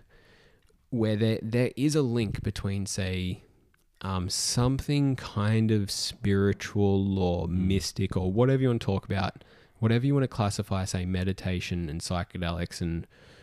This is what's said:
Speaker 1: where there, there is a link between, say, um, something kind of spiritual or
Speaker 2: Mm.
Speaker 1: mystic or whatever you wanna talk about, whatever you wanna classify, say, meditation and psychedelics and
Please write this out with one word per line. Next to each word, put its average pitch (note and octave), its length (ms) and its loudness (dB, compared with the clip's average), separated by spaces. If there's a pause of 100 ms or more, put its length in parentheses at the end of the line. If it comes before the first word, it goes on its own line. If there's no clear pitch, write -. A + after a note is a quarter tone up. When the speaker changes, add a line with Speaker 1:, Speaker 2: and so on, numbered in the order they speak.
(880)
Speaker 1:
where A2 280 0
there, A2 260 2
there A#2+ 340 0
is D3 180 2
a D#3 60 4
link A#2 420 0
between, G2 440 -4
say, F#2 560 -4 (580)
um, F#2+ 300 -2
something C3+ 840 0
kind A2 540 0
of G#2 200 0
spiritual G2 1300 2
or F2 280 2
Speaker 2:
Mm. E2+ 40 -4 (160)
Speaker 1:
mystic F#2+ 500 -2
or F#2 160 0
whatever C3 300 4
you C3 60 2
wanna A#2 100 2
talk G2 260 -2
about, - 400 -4 (360)
whatever A#2 260 4
you C#3+ 80 4
wanna C3+ 140 4
classify, G2 560 -2
say, F#2 200 -2
meditation F#2 840 -2
and D#2+ 120 -6
psychedelics F2 800 -4
and E2 260 -2 (360)